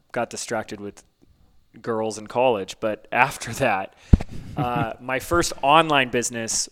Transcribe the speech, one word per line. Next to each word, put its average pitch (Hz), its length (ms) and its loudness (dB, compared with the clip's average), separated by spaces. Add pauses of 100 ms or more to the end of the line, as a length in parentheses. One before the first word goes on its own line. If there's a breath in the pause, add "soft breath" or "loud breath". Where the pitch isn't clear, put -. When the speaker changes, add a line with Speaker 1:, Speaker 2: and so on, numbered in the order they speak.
(120)
Speaker 1:
got 120 180 -2
distracted 110 480 -6
with 101 240 -14 (760)
girls 110 380 -2
in 104 80 -14
college. 117 540 0
But 107 300 -4
after 123 440 2
that, 101 400 -2 (640 loud breath)
uh, 120 380 -2
Speaker 2:
<laughs> - 40 -20
Speaker 1:
my 127 200 -4
first 170 420 0
online 143 480 4
business 117 600 -4